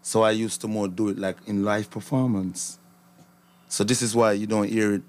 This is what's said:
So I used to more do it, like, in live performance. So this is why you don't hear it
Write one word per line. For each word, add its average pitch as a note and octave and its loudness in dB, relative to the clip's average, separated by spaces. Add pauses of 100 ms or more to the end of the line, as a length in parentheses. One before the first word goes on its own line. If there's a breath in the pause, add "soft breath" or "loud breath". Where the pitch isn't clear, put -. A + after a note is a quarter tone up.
So A2 2
I A2 6
used A2 -2
to A2 -6
more G#2+ -2
do G2+ -2
it, G2 -2
like, F#2+ -4
in G2+ 0
live G#2 -2
performance. G#2+ -2 (880)
So - -2
this A#2 0
is A2+ -2
why A2+ 6
you G#2 -2
don't G#2+ 0
hear G#2+ 2
it F2+ -4